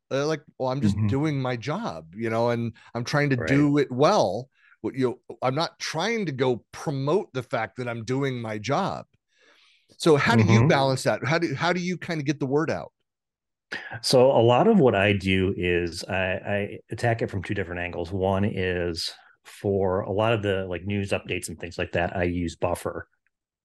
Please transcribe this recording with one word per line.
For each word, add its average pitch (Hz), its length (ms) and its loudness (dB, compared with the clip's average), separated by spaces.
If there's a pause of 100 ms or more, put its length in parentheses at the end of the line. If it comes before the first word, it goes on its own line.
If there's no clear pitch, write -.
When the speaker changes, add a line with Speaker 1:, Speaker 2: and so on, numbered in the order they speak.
(100)
Speaker 1:
Uh, 139 160 -2
like, 156 160 -2 (160)
"Well, 131 100 -2
I'm 139 140 -2
just 98 140 2
Speaker 2:
Mm-hmm. 104 120 0
Speaker 1:
doing 139 320 0
my 127 160 -4
job, 107 580 -8
you 113 140 -4
know, 117 220 2
and 117 240 -2 (200)
I'm 120 100 -4
trying 143 260 0
to 131 60 2
Speaker 2:
Right. 80 120 -2
Speaker 1:
do 143 300 4
it 139 120 2
well." 131 600 2 (320)
What, 107 120 -6
you 127 240 -2 (100)
know, 120 120 -14
I'm 131 140 0
not 160 240 -4
trying 202 480 -4
to 147 60 -4
go 127 300 0 (100)
promote 147 600 -2
the 127 100 -4
fact 113 360 -6
that 123 100 -6
I'm 117 160 -8
doing 131 360 -2
my 110 180 -6
job. 113 480 -4 (880)
So 156 200 6
how - 200 4
do 110 60 6
you - 180 6
Speaker 2:
Mm-hmm. 135 80 6
Speaker 1:
balance 135 360 2
that? 110 200 0
How 160 140 0
do, 143 160 0
how 170 180 0
do 180 80 -2
you 180 160 -4
kinda 160 280 -6
get 147 140 -4
the 143 80 -4
word 143 240 0
out? 87 220 -6 (1080)
Speaker 2:
So 131 280 6
a 135 120 6
lot 123 260 6
of 220 100 6
what 123 160 6
I 101 200 4
do 95 420 2
is 87 480 -2
I, 95 300 -2
I 101 440 -6 (120)
attack 113 320 -2
it 110 80 -4
from 95 120 -6
two 104 120 -6
different 87 260 -6
angles. 87 320 -8
One 98 320 0
is 90 680 -4 (300)
for 98 580 -2
a 101 100 -6
lot 110 220 2
of 107 80 -2
the, 95 240 -2
like, 90 180 -8
news 101 280 -4
updates 92 360 -6
and 82 100 -12
things 85 200 -12
like 87 140 -4
that, 87 220 -2
I 90 100 -2
use 87 320 -2
Buffer 85 520 -4 (560)